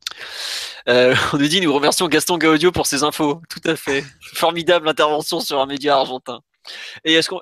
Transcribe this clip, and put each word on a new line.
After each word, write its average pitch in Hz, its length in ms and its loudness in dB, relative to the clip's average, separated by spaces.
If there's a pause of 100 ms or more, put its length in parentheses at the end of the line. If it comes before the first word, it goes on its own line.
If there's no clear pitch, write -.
(880)
Euh, 127 340 6
<laughs> - 100 -4
on 151 40 0
nous 143 100 2
dit, 185 140 2
nous 156 120 2
remercions 151 340 2
Gaston 156 300 0
Gaudio 160 340 4
pour 160 160 -2
ses 139 160 -2
infos. 151 460 -2
Tout - 200 -8
à 160 60 0
fait. 139 280 -4 (140)
<laughs> - 40 -20 (120)
Formidable 165 540 0
intervention 156 520 0
sur 147 200 -2
un 135 80 0
média 139 280 0
argentin. 127 460 -2 (640)
Et 160 80 2
est-ce 160 160 2
qu'on, 185 120 -8